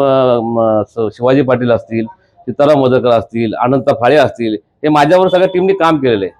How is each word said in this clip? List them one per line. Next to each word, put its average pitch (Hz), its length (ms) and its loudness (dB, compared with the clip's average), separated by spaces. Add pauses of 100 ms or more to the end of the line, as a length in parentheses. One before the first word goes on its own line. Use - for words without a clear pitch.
(440)
म, 113 460 0
स-, 110 260 -6
शिवाजी 131 260 0
पाटील 123 300 0
असतील, 113 340 -4 (340)
सीताराम 143 400 0
मोदकर 127 300 0
असतील, 113 440 -2
अनंत 123 360 -2 (100)
फाळे 123 160 2
असतील, 117 380 0
हे - 360 -8
माझ्याबरोबर 170 420 2
सगळ्या 180 160 2
टीमने 185 260 0
काम 165 240 0
केलेलं 117 280 -2
आहे. 87 140 -10